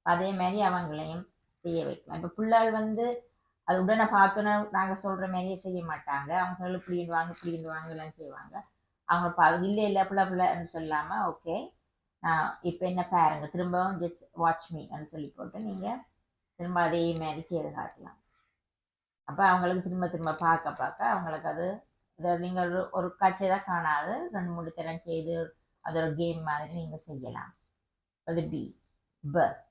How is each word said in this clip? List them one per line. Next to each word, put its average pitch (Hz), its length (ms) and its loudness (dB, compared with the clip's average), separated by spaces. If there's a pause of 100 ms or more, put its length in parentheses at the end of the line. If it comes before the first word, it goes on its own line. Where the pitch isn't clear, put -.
அதே 180 320 2
மாதிரி 185 280 0
அவங்களையும் 170 680 -2 (320)
செய்ய 165 240 -2
வைக்கலாம். 156 360 -8
இப்ப 170 140 -6
பிள்ளைகள் 226 360 6
வந்து 220 600 -2 (320)
அது 185 180 2
உடனே 220 220 4
பார்த்தோன்னே 208 680 4
நாங்க 190 240 0
சொல்ற 190 380 -4
மாதிரியே 185 280 -4
செய்ய 180 260 -6
மாட்டாங்க. 143 440 -6
அவங்க 180 420 -2
இப்படி 175 340 -4
வாங்க, 170 320 -2
இப்படி 165 260 -6
வாங்க 160 260 -8
எல்லாம் 156 220 -10
செய்வாங்க. 143 520 -14 (400)
அவங்க 175 400 4
பா-, 175 200 6
இல்ல, 208 180 2
இல்ல, 196 240 4
பிள்ளை, 196 180 2
பிள்ளைன்னு 180 500 0
சொல்லாம, 160 640 -2
"ஓகே, 202 380 -6 (460)
நான் 160 420 2
இப்ப 180 260 -2
என்ன 180 200 0
பாருங்க, 156 400 4
திரும்பவும் 180 540 0
just 170 220 -6 (140)
watch 165 360 0
me" 151 160 -10
ன்னு 151 180 -12
சொல்லி 151 200 -10
போட்டு - 320 -12
நீங்க 214 440 -6 (520)
திரும்ப 175 260 0
அதே 170 380 2
மாதிரி 156 220 -4
செய்து 156 280 -4
காட்டலாம். - 480 -12 (1040)
அப்ப 185 240 4
அவங்களுக்கு 180 360 4
திரும்ப 180 240 -2
திரும்ப 165 260 -4
பார்க்க 165 380 2
பார்க்க - 340 -4
அவங்களுக்கு 170 420 -2
அது, 175 340 -4 (360)
அதை 175 200 0
நீங்க 180 280 -2
ஒரு, 175 260 -2
ஒரு 180 240 -4
காட்சியை 190 360 2
தான் 190 120 2
காணாது, 175 680 0
ரெண்டு 180 200 -2
மூணு 165 200 -6
தரம் 165 320 -6
செய்து 165 540 -4 (240)
அது 160 200 -2
ஒரு 156 140 0
கேம் 165 280 -2
மாதிரி 151 300 -4
நீங்க 160 320 -8
செய்யலாம். 127 500 -10 (680)
அது 165 240 -2
பி, - 320 -8 (500)
ப. - 400 2